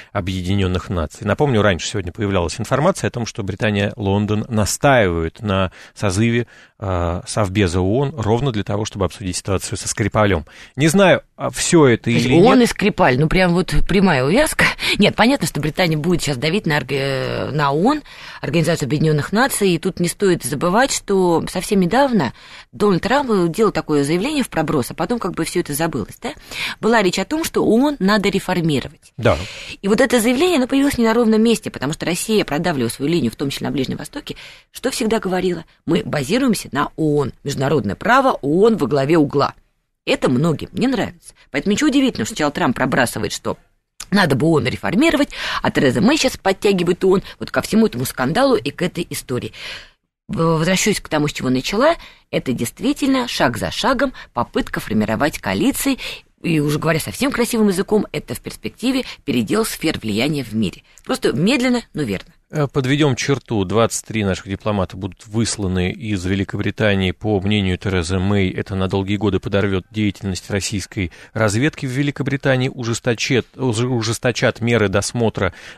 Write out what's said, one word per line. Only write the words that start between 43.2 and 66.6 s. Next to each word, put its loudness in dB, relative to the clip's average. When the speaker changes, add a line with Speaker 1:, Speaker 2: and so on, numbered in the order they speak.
Speaker 2:
что -6
надо 2
бы 2
оон 2
реформировать, 0
а 0
Тереза 2
Мэй 4
сейчас 0
подтягивает 0
оон 4
вот -12
ко -2
всему 2
этому -2
скандалу 0
и -2
к -6
этой -4
истории. -8
В-, 0
возвращаюсь 0
к -18
тому, 0
с -8
чего -4
начала, 2
это -4
действительно -2
шаг 0
за -4
шагом -2
попытка -4
формировать -2
коалиции, -2
и 0
уже 0
говоря 0
совсем -4
красивым 2
языком, 0
это -8
в -12
перспективе -6
передел 0
сфер -4
влияния -2
в -12
мире. -2
Просто 0
медленно, 2
но -4
верно. -6
Speaker 1:
Э, 0
подведём 2
черту. -2
Двадцать 0
три -2
наших -2
дипломата -2
будут -10
высланы -2
из -4
Великобритании. 0